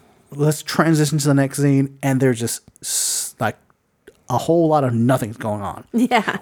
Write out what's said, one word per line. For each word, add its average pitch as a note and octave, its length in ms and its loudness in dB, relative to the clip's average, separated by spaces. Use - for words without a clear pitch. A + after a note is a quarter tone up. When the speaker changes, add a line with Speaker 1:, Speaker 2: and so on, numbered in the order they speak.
Speaker 1:
Let's D3 320 0
transition D#3 560 2
to C#3+ 100 0
the C#3+ 60 4
next C#3 240 0
scene, C#3 440 2
and C3+ 180 0
there's B2+ 200 2
just A#2 200 -4
s-, - 600 -6
like, A2 160 -2
a - 80 0
whole E3 300 2
lot D3+ 160 2
of A#2+ 100 0
nothing's A#2 420 0
going G#2 260 -6
on. - 300 -10
Speaker 2:
Yeah. A#3 480 0